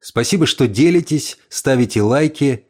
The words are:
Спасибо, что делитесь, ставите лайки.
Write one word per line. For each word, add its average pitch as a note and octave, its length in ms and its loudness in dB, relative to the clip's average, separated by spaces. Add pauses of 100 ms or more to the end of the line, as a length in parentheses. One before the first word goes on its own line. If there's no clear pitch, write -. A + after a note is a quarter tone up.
Спасибо, D#3 460 -2
что - 200 0
делитесь, D#3 720 0 (120)
ставите B2 500 0
лайки. C#3 680 0